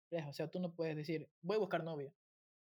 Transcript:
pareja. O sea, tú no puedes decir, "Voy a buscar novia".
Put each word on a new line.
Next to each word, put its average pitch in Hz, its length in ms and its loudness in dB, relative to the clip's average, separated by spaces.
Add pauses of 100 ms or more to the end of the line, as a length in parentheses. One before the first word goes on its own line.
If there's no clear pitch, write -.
pareja. 160 200 -2
O 139 40 -10
sea, 156 160 -2
tú 185 100 -4
no 175 160 0
puedes 160 200 0
decir, 151 340 -2 (120)
"Voy 190 160 2
a - 20 6
buscar 180 240 4
novia". 151 300 -4 (500)